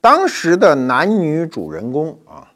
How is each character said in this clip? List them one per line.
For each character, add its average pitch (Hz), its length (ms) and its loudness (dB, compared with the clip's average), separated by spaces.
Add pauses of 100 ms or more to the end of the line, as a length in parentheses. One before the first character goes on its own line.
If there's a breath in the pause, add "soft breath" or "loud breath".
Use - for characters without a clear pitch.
当 311 260 4
时 175 300 0
的 185 180 4
男 131 320 0 (140)
女 160 260 -2
主 90 240 -12
人 101 220 -10
公 151 340 -6
啊 - 300 -20